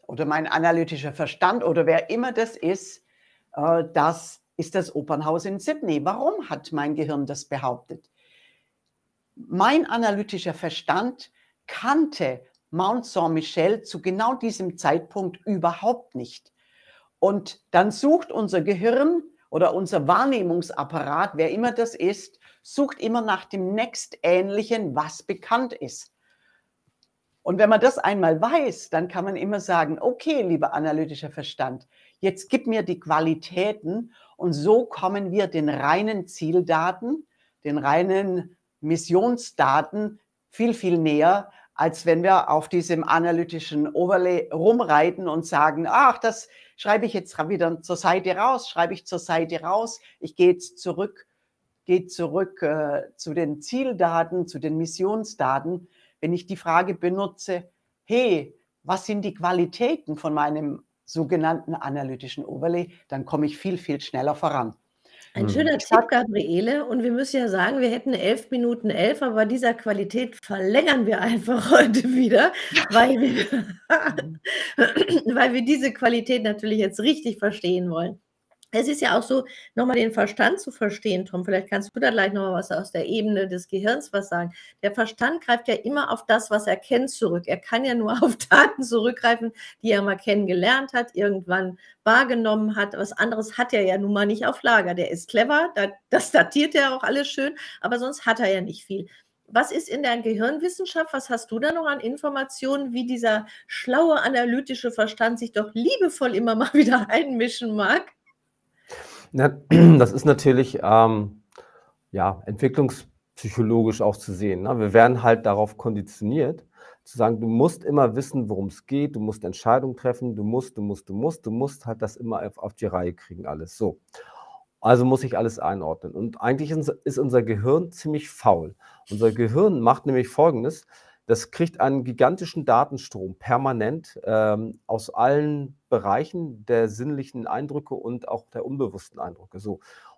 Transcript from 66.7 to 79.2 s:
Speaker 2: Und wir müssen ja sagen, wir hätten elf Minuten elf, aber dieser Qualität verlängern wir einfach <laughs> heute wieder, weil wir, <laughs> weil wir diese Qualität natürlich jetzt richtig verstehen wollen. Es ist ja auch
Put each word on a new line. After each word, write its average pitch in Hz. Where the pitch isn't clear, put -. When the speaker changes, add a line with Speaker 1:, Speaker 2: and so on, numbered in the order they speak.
Speaker 2:
Und 240
wir 240
müssen 269
ja 240
sagen, 190
wir 247
hätten 247
elf 220
Minuten 240
elf, 226
aber 220
dieser 240
Qualität 214
verlängern 226
wir 214
einfach 233
<laughs> -
heute 247
wieder, 254
weil 233
wir, 254
<laughs> -
weil 254
wir 247
diese 269
Qualität 233
natürlich 214
jetzt 196
richtig 240
verstehen 180
wollen. 170
Es 233
ist 294
ja 208
auch 233